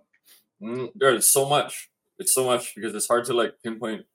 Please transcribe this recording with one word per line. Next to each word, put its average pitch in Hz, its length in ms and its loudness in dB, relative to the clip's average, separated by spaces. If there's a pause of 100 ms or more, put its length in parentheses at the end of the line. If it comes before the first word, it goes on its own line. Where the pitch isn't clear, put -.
(600)
Mm, 120 340 -8
there's 131 320 2
so 139 200 4
much. - 420 -2 (300)
It's 123 140 0
so 131 120 2
much 123 300 0
because 104 200 -6
it's 104 120 -4
hard 120 180 2
to, 120 80 -4
like, 117 300 0
pinpoint 110 520 -6